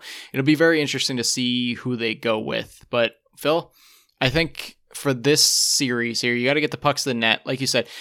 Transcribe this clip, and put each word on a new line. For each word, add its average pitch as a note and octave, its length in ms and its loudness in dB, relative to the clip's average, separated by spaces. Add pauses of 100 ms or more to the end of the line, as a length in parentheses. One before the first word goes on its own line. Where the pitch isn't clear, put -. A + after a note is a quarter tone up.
(340)
it'll C3+ 100 -2
be D3+ 120 6
very D#3+ 260 4
interesting C3+ 360 -2
to A#2 60 -2
see B2 520 -2
who B2 200 -4
they A2+ 200 -2
go A2 240 -2
with. A2+ 500 -6
But A#2 280 0 (200)
Phil, D#3 340 -2 (480)
I C3 100 2
think - 480 -4 (160)
for C#3 200 -2
this C#3 280 2
series A#2+ 800 0
here, A#2+ 140 0
you A#2+ 120 0
gotta C#3+ 140 2
get D3 120 -2
the - 60 -10
pucks C#3+ 260 0
to C#3 80 -2
the - 20 0
net. A2+ 320 2
Like C3+ 160 -4
you C3 60 -2
said, B2 200 0 (140)